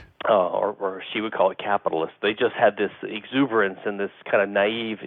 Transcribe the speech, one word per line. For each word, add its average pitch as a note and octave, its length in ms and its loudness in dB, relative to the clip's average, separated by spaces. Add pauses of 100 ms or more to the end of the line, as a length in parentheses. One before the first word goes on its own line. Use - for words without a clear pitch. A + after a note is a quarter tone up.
(280)
Uh, F#2 200 4
or, G2+ 300 -2
or F#2+ 240 -6 (100)
she A2 100 -2
would A2 100 -6
call F#2 180 2
it - 60 -6
capitalist. F2 640 -2
They G2+ 140 2
just A2+ 200 0
had G#2 220 4
this G2 160 0 (100)
exuberance G#2+ 840 0
and G2+ 120 -4
this G2+ 120 -4 (200)
kind G#2+ 120 4
of G2+ 80 0
naive, A2 560 0